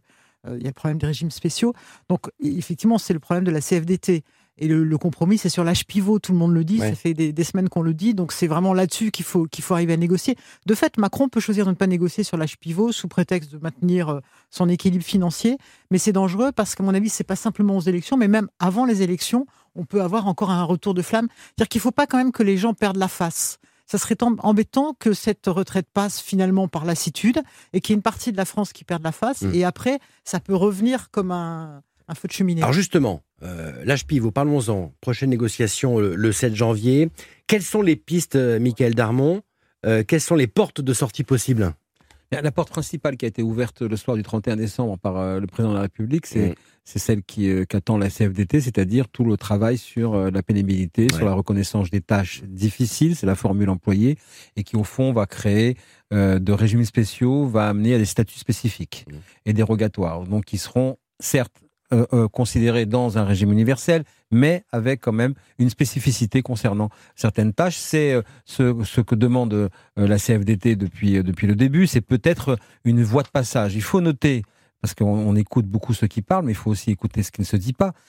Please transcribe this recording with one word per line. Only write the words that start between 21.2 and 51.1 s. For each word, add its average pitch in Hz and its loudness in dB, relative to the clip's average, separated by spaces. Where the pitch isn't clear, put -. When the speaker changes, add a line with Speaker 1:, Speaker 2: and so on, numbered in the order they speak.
Speaker 1:
C'est-à-dire - -2
qu'il - -2
faut 247 0
pas 285 0
quand 262 0
même 254 2
que - 0
les 196 2
gens 220 0
perdent 196 -2
la 185 0
face. - -6
Ça 208 -2
serait - -2
em-, 233 2
embêtant 220 0
que 214 2
cette - -4
retraite 185 -2
passe 202 -2
finalement 190 2
par 156 -8
lassitude 175 0
et 185 0
qu'il - -2
y - -
ait 208 2
une 208 -2
partie 226 -4
de 190 -8
la 190 -2
France - -4
qui - -20
perde 170 -6
la 160 -2
face 240 -4
Speaker 2:
Mm. 190 -2
Speaker 1:
et 175 2
après, 254 -2
ça - -6
peut 190 -2
revenir 208 0
comme 185 -2
un, 165 -8
un 165 -10
feu - -10
de - -14
cheminée. 175 0
Speaker 2:
Alors 127 4
justement, 143 2
euh, 80 -12
l'âge 131 -2
pivot, 113 0
parlons-en. 117 -2
Prochaine 127 -2
négociation 120 0
le, 98 0
le 110 2
sept 110 0
janvier. 120 2
Quelles 214 0
sont 214 -2
les 165 4
pistes, 160 -2
euh, 123 2
Mickaël 120 0
Darmon ? 131 2
Euh, 110 2
quelles 156 0
sont - -2
les 139 4
portes - -2
de 135 0
sortie 131 -2
possibles ? 110 0
Speaker 3:
Bien, 143 -2
la 147 -2
porte 165 -2
principale 151 -4
qui 120 -6
a - 0
été 113 -4
ouverte 113 -4
le 110 -2
soir 110 -4
du 107 -2
trente 110 -6
et 120 0
un 110 -2
décembre 107 -4
par, 92 -4
euh, 95 -2
le 101 -4
président 110 -2
de 104 0
la 98 -2
République, 113 -4
c'est, - 0
Speaker 2:
Mm. 85 -4
Speaker 3:
c'est - -8
celle 104 0
qui, 101 -2
euh, 92 2
qu'attend 104 -2
la 101 0
C 104 0
F 95 -2
D 98 0
T, 151 2
c'est-à-dire 117 0
tout - -2
le 110 2
travail 110 0
sur, 113 -2
euh, 95 0
la 95 0
pénibilité, 98 0
Speaker 2:
Ouais. 123 2